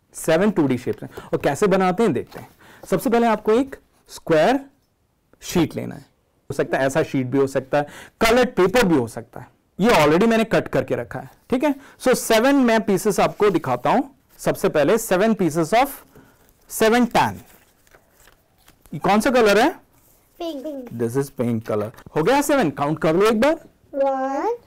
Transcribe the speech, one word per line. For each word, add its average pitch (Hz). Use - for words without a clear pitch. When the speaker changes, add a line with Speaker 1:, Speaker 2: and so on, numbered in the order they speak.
Speaker 1:
सेवन 180
टू 156
डी 131
शेप्स -
हैं। 131
और 160
कैसे 151
बनाते 185
हैं 196
देखते -
हैं। -
सबसे 196
पहले 233
आपको 214
एक 269
स्क्वायर 196
शीट -
लेना 120
है, -
हो -
सकता 151
है 135
ऐसा 156
शीट 131
भी 131
हो 139
सकता 135
है, 147
कलर्ड 240
पेपर 196
भी 165
हो 117
सकता -
है। -
ये 208
already 170
मैंने 226
कट 175
करके 131
रखा 123
है, 135
ठीक 254
है। 285
So 254
सेवन 233
मैं 226
पीसेस 202
आपको 196
दिखाता 143
हूं। 208
सबसे 165
पहले 160
seven 208
pieces 165
of 262
seven 233
tan। 120
ये 151
कौन 196
सा 269
कलर 214
है? 277
Speaker 2:
पिंक। 277
Speaker 1:
This 117
is 143
pink 117
color। 107
हो 160
गया 269
सेवन? 277
काउंट 143
कर 160
लो 196
एक 220
बार। 302
Speaker 2:
One, 277